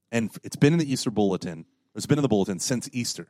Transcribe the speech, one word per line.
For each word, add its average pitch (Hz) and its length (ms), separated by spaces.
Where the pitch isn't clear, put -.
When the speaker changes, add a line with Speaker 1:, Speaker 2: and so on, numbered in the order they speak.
Speaker 1:
And 113 200
f-, - 120
it's - 140
been 143 160
in 170 60
the 147 120
Easter 127 200
bulletin. 92 560
It's 98 120
been 147 120
in 147 40
the 139 60
bulletin 101 300
since 120 340
Easter. - 320
Speaker 2:
Yeah, - 60